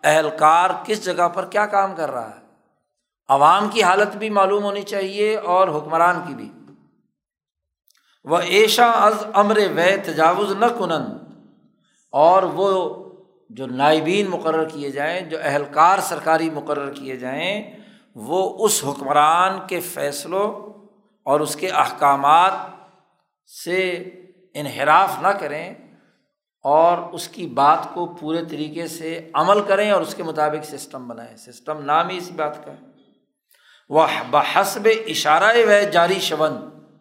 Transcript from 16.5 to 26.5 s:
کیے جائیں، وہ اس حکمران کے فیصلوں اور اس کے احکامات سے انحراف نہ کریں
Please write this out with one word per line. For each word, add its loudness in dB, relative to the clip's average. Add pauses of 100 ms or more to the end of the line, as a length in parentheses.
کیے -12
جائیں، -6 (380)
وہ -4
اس 0
حکمران 0
کے -6
فیصلوں -8 (480)
اور 2
اس -4
کے -6
احکامات 2 (1120)
سے -2 (600)
انحراف 0
نہ 0
کریں -4 (880)